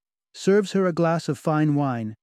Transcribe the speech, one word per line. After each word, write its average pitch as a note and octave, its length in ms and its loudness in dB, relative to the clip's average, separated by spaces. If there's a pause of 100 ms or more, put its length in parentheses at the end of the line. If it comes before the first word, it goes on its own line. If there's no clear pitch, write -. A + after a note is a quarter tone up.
(340)
serves G3 380 0
her G3 160 0
a F3 60 0
glass E3 360 0
of C#3 80 -2
fine D3+ 380 0
wine, A#2 480 -2